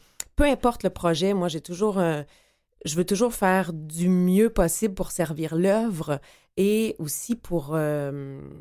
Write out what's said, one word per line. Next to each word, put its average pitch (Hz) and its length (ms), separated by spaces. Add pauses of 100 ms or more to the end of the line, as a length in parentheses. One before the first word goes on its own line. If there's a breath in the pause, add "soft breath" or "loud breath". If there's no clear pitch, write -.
(360 loud breath)
peu 294 80
importe 254 380
le 185 80
projet, 175 420
moi, 180 160
j'ai 151 140
toujours, 190 360
euh, 160 240 (640 soft breath)
je 156 120
veux 180 100
toujours 233 260
faire 185 400
du 160 380
mieux 185 400
possible 196 440
pour - 180
servir 160 440
l'œuvre 180 640 (380 soft breath)
et 214 400
aussi 165 380
pour, 151 360
euh, 143 680 (220)